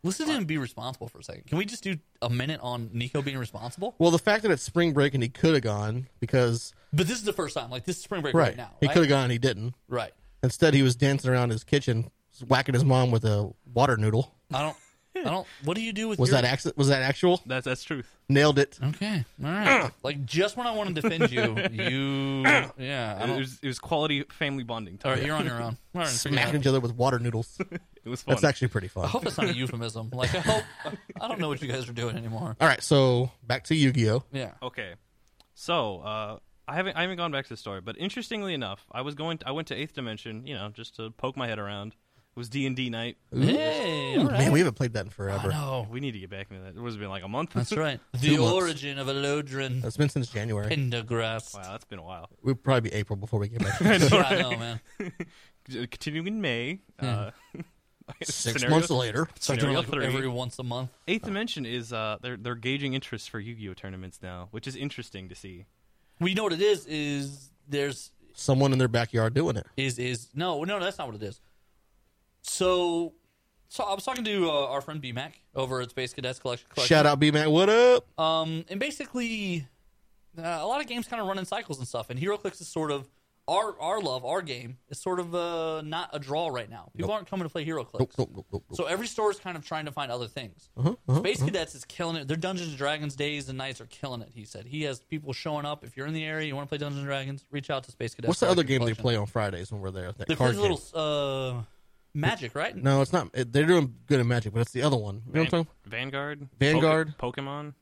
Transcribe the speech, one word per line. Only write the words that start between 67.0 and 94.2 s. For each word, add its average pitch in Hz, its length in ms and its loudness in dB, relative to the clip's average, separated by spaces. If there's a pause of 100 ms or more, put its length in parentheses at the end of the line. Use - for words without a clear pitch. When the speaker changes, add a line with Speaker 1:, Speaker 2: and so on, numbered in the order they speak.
Speaker 1:
there's 143 440 -4 (220)
Speaker 2:
Someone 135 400 4
in 131 60 4
their 127 80 6
backyard 117 480 2
doing 160 220 2
it. - 100 -8 (100)
Speaker 1:
Is, 131 220 -2
is, 123 340 -6
no, 156 300 -2
no, 196 160 -4
that's 190 180 -4
not 151 80 -6
what 110 120 -10
it 101 40 -10
is. 101 180 -10 (1000)
So, 175 720 0 (540)
so - 160 -6
I 202 100 -2
was 196 100 -6
talking 254 220 -6
to, 196 240 2
uh, 143 200 2
our 139 120 -4
friend 156 200 -10
B-Mac 127 380 -10 (160)
over 131 260 -4
at 123 100 -6
Space 127 220 -6
Cadets 127 260 -8
Collection. 123 340 -6
Collection. 147 220 6
Speaker 2:
Shout 151 100 8
out 147 140 6
B-Mac, 151 280 6
what 170 220 6
up? 240 500 6
Speaker 1:
Um, 160 500 0
and 196 100 -8
basically, 226 880 -4 (720)
uh, 165 40 -12
a 165 260 -4
lot 285 140 -2
of 285 60 -6
games 240 200 -6
kinda 226 160 -6
run 196 140 -2
in 185 80 -4
cycles 190 340 -6
and 123 80 -8
stuff, 113 220 -6
and 127 100 -6
HeroClix 196 420 -4
is 170 60 -14
sort 156 240 -4
of 139 160 -4 (420)
our, 202 320 0
our 185 180 0
love, 127 240 -4
our 160 180 -2
game, 123 360 -10 (120)
is 143 100 -12
sort 180 200 -2
of, 175 140 -6
uh, 165 480 -2
not 156 320 -6
a 151 60 -6
draw 147 300 -4
right 120 200 -6
now. 98 260 -16
People 190 140 -4
Speaker 2:
Nope. 214 60 0
Speaker 1:
aren't 196 140 -6
coming 185 160 -4
to 156 40 -6
play 156 160 -4
HeroClix. 151 340 -6
Speaker 2:
Nope, 123 180 0
nope, 123 180 0
nope, 95 180 -14
nope, - 160 -6
nope. - 80 -10
Speaker 1:
So 160 80 -2
every 190 220 -2
store 214 240 0
is 202 80 -6
kind 175 180 -10
of 147 80 -14
trying 156 200 -6
to 147 60 -8
find 135 200 -6
other 120 160 -4
things. 117 500 -14
Speaker 2:
Uh-huh, 156 180 2 (120)
uh-huh, 135 120 4
Speaker 1:
Space 202 180 0
Speaker 2:
uh-huh. 131 100 0
Speaker 1:
Cadets 175 280 -2
is 123 80 -18
killing 165 320 -4
it. 143 120 -8
Their 151 100 -2
Dungeons & 175 400 -4
Dragons 143 380 -2
days 143 340 -4
and 131 80 -8
nights 131 240 -8
are 117 60 -16
killing 123 340 -10